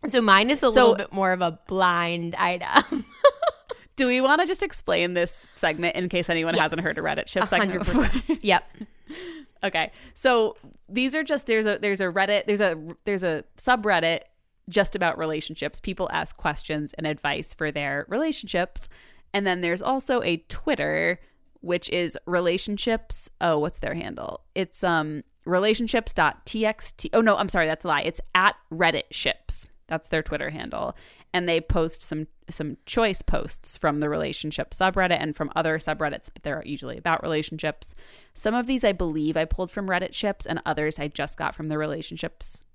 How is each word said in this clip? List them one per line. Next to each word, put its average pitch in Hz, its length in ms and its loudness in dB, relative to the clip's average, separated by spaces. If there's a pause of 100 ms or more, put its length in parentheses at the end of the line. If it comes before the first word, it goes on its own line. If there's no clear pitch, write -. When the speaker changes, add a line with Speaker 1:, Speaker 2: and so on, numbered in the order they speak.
Speaker 1:
So 240 120 4
mine 214 300 8
is 285 120 4
a 240 80 6
Speaker 2:
So 220 120 8
Speaker 1:
little 233 140 8
bit - 160 -6
more 190 200 2
of 185 80 0
a 170 180 -2 (100)
blind 170 680 0
item. 185 680 -2 (500)
<laughs> - 420 -16
Speaker 2:
Do 262 100 2
we 247 140 2
wanna 294 260 4
just 370 160 -2
explain 175 520 -2
this 175 420 -2
segment 170 400 -2
in 180 120 -2
case 175 220 -2
anyone 165 240 0
Speaker 1:
Yes. 160 80 4
Speaker 2:
hasn't 156 200 0
heard - 160 -2
a - 40 -4
Reddit 151 260 -2
ship 196 200 0
segment 190 240 2
Speaker 1:
A 180 60 -2
hundred 202 80 -2
percent. 240 260 4 (140)
Speaker 2:
before? 320 120 2
<laughs> - 40 -12
Speaker 1:
Yep. 190 220 4 (1000)
Speaker 2:
Okay. 165 260 -2 (240)
So 233 420 2 (320)
these 254 260 0
are 311 100 0
just, 285 220 -2
there's 220 200 2
a, 208 120 2
there's 196 220 0
a 196 40 2
Reddit, 196 420 2
there's 208 140 2
a, 180 180 2 (260)
there's 196 200 -2
a 160 180 0 (140)
subreddit 196 640 2 (480)
just 185 260 2
about 180 240 0
relationships. 156 600 -6
People 185 320 -4
ask - 240 -4
questions 151 580 -4
and 156 120 -6
advice 147 480 -4
for 151 180 -4
their 143 360 -4
relationships. 214 800 -2 (460)
And 202 120 0
then 180 140 0
there's 175 220 0
also 262 400 0
a 170 160 0 (100)
Twitter, 165 720 -2 (400)
which 175 300 -2
is 175 260 0 (100)
relationships. 190 1000 0 (120)
Oh, 165 180 2
what's 151 220 -2
their - 140 -4
handle? - 480 -8 (120)
It's, - 300 -4
um, 156 380 0 (220)
relationships 220 680 2
dot 156 320 2
T 220 200 -2
X - 260 -2
T. - 200 -10
Oh, 226 80 6
no, 220 160 6
I'm 190 120 0
sorry. 170 180 2
That's 156 180 -2
a 180 40 -2
lie. 147 140 2
It's - 180 -4 (140)
at 190 200 6 (180)
Reddit 165 380 2
Ships. - 560 -4 (200)
That's 160 220 -6
their 160 140 0
Twitter 143 280 -6
handle. - 460 -8 (360)
And 180 160 0
they 165 120 4
post 165 420 0
some, 156 240 -6 (220)
some - 380 -6
choice 220 360 2
posts - 540 -2
from 147 240 0
the 151 80 0
relationship 151 600 -4
subreddit 185 500 2
and 151 160 -4
from 147 180 -4
other 160 240 2
subreddits, 156 540 -4
but - 100 -20
they're 151 220 -4
usually 131 320 -10
about - 260 0
relationships. 156 720 -4 (400)
Some 220 200 0
of 240 120 0
these 254 180 2
I 202 80 6
believe 160 440 0
I 160 80 2
pulled 180 260 -2
from 196 180 -6
Reddit 180 260 -2
Ships, - 320 -4
and 165 180 -4
others 151 340 -2
I 147 100 -6
just - 280 -6
got - 180 -4
from 156 140 -8
the 151 100 -2
relationships - 880 -6 (100)